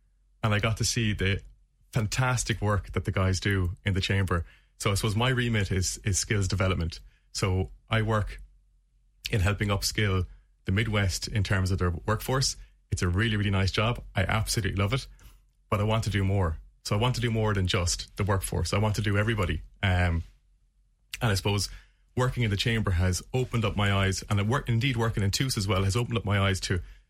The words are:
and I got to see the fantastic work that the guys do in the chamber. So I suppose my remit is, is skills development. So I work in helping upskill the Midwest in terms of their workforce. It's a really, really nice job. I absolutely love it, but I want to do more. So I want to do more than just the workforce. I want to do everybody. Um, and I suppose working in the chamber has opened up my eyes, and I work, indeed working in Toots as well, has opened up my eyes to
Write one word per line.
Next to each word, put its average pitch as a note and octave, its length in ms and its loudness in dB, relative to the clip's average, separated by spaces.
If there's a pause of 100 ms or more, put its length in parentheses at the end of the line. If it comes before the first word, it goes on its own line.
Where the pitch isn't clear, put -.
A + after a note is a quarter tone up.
(420)
and G#2+ 120 2
I G#2 60 4
got A2 180 0
to A2 80 0
see G#2+ 280 0
the F#2+ 280 0 (500)
fantastic A#2+ 720 -2
work G2+ 320 0
that G2 120 -4
the G#2 60 -2
guys F#2+ 280 2
do F#2+ 340 0 (120)
in G2+ 80 2
the F#2 80 -2
chamber. F#2 440 0 (340)
So G#2+ 120 0
I G2 40 2
suppose G2+ 200 0
my A#2+ 140 2
remit A#2 420 0
is, F#2+ 320 -2
is G2 140 0
skills G2 300 0
development. F2+ 520 -2 (320)
So F#2 380 -2 (200)
I A2 120 2
work G#2+ 400 0 (920)
in A#2 80 2
helping G2+ 300 2
upskill G2 560 0 (400)
the G2 60 0
Midwest G2+ 560 0
in G#2 160 0
terms F#2+ 260 2
of F#2 80 0
their F2 160 0 (120)
workforce. B2+ 500 0 (360)
It's - 100 -2
a F#2 60 2
really, G#2+ 300 2
really G#2 140 0
nice F#2+ 200 2
job. A2+ 300 0 (140)
I G2 80 2
absolutely G2 580 0
love G2+ 120 0
it, C3 120 -2 (640)
but G2+ 100 0
I G2+ 40 0
want G#2+ 220 2
to A2 40 -2
do G2 140 2
more. F#2+ 340 2 (280)
So G#2+ 100 0
I G#2 40 2
want A#2 160 2
to A#2 60 -4
do A#2 100 0
more A2 220 2
than F#2+ 140 2
just - 500 -2
the G#2 60 0
workforce. F#2 500 -2
I G2 40 2
want G#2 180 2
to G#2+ 60 -2
do G2+ 160 2
everybody. G#2 440 0 (200)
Um, F2+ 420 2 (1000)
and A2 100 2
I F#2+ 40 2
suppose G2+ 340 0 (460)
working B2 280 0
in A2 60 2
the G2 80 0
chamber G#2+ 340 0
has F2+ 320 2 (100)
opened B2 320 0
up G2 100 -2
my G2+ 180 2
eyes, F#2+ 360 2
and G2+ 100 2
I G2+ 40 2
work, A#2+ 240 0
indeed A#2+ 300 2
working A2+ 260 0
in G2+ 80 0
Toots C3+ 260 0
as G2 100 -2
well, F#2+ 160 2
has G2 120 2
opened A#2 220 -2
up - 80 -4
my G2+ 140 2
eyes G2 220 2
to F2 200 -2 (280)